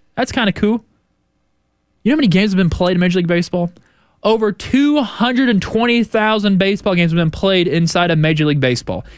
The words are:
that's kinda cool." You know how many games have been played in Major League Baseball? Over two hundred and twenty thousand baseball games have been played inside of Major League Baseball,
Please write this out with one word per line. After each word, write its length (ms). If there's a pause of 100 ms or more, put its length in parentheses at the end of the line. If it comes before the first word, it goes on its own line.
(160)
that's 160
kinda 200
cool." 340 (1200)
You 80
know 40
how 20
many 100
games 240
have 60
been 120
played 240
in 60
Major 200
League 80
Baseball? 440 (520)
Over 280
two 500
hundred 480
and 120
twenty 420
thousand 540
baseball 380
games 160
have 60
been 140
played 360
inside 440
of 60
Major 280
League 140
Baseball, 460 (120)